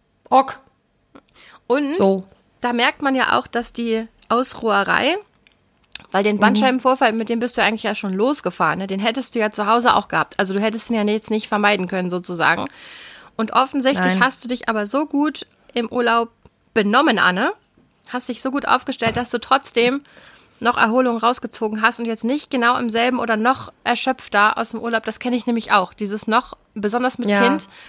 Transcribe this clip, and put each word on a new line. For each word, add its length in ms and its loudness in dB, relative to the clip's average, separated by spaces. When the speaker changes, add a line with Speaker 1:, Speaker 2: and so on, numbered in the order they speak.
Speaker 1:
ok. 300 2
Speaker 2:
Und 300 0
Speaker 1:
So. 280 2
Speaker 2:
da 120 -2
merkt 300 0
man 120 2
ja 240 2
auch, 80 -2
dass 260 -6
die 340 -2
Ausruherei, 880 0
weil 140 0
den 120 2
Speaker 1:
Mhm. 40 -4
Speaker 2:
Bandscheibenvorfall, 720 4
mit 160 -4
dem 120 -2
bist 160 -4
du 60 0
eigentlich 200 0
ja 120 -2
schon 200 -6
losgefahren, 640 0
ne? 80 -6
Den 140 -4
hättest 340 -4
du 40 -2
ja 120 0
zu 160 -4
Hause 280 4
auch 140 2
gehabt. 300 -4
Also 160 -2
du 60 0
hättest 300 -4
ihn 60 0
ja 80 0
jetzt 260 -2
nicht 180 -2
vermeiden 400 0
können, 220 -4
sozusagen. 540 0
Und 160 -4
offensichtlich 600 2
Speaker 1:
Nein. 100 0
Speaker 2:
hast 200 -4
du 40 -10
dich 200 -4
aber 180 -2
so 200 -2
gut 400 -2
im 180 -4
Urlaub 400 0
benommen, 460 4
Anne, 340 2
hast 200 -8
dich 140 -8
so 80 -2
gut 160 -4
aufgestellt, 500 0
dass 140 -4
du 80 -2
trotzdem 640 0
noch 160 2
Erholung 420 4
rausgezogen 640 -2
hast 160 2
und 80 -6
jetzt 180 -6
nicht 260 -2
genau 280 2
im 120 -4
selben 280 0
oder 180 0
noch 360 -2
erschöpfter 720 0
aus 140 -4
dem 100 -8
Urlaub. 240 -2
Das 140 -6
kenn 140 -4
ich 140 -2
nämlich 260 0
auch. 220 2
Dieses 320 -6
noch, 300 0
besonders 440 -2
mit 100 -4
Speaker 1:
Ja. 140 4
Speaker 2:
Kind, 260 2